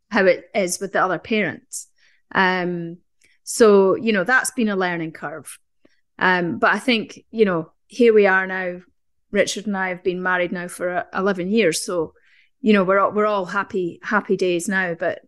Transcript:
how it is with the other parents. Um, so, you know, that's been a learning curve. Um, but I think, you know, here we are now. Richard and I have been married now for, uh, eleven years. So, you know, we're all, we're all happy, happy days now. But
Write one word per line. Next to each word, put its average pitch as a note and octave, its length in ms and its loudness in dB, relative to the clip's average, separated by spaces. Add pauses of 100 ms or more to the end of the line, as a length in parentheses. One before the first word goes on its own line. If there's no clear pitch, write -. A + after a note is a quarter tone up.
(100)
how G3+ 160 2
it - 180 2 (100)
is F3+ 260 -2
with F#3+ 120 -8
the E3+ 100 0
other F3+ 160 0
parents. - 680 -6 (460)
Um, F3 680 -2 (460)
so, G3+ 500 6
you A3 180 0
know, F#3 120 0
that's B3+ 260 0
been A3 180 -2
a G3+ 80 -2
learning E3+ 360 -4
curve. D3+ 460 -14 (600)
Um, F3 400 0
but F#3+ 160 2
I G#3 60 -4
think, - 500 -2
you A3 140 0
know, E3+ 260 -2 (160)
here A#3 260 4
we G#3 140 6
are F#3+ 180 2
now. F#3 360 -6 (500)
Richard G3+ 360 -2
and G3+ 100 -4
I F#3 140 -2
have F3+ 120 -8
been F3+ 200 -4
married F3+ 300 -2
now F3+ 160 -8
for, F3 200 -8
uh, F3+ 240 -4
eleven F#3+ 380 -2
years. G#3 340 0
So, E3+ 300 -6 (480)
you G#3+ 100 4
know, G3+ 100 4
we're F#3+ 160 2
all, F3+ 140 2
we're G#3 140 0
all G3+ 180 -2
happy, F#3 580 -6
happy G3+ 360 -2
days F3 300 -2
now. F#3+ 260 -2
But E3+ 340 -4